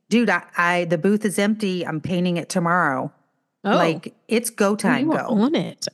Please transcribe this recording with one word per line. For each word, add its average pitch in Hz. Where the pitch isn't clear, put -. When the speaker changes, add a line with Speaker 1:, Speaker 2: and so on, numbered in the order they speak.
Speaker 1:
Dude, 220
I, 175
I, 175
the 170
booth 208
is 190
empty. 202
I'm 156
painting 180
it 160
tomorrow. 165
Speaker 2:
Oh. 208
Speaker 1:
Like, -
it's 220
go 202
Speaker 2:
Oh, 214
Speaker 1:
time, 196
Speaker 2:
you 311
are 262
Speaker 1:
go. -
Speaker 2:
on 233
it. -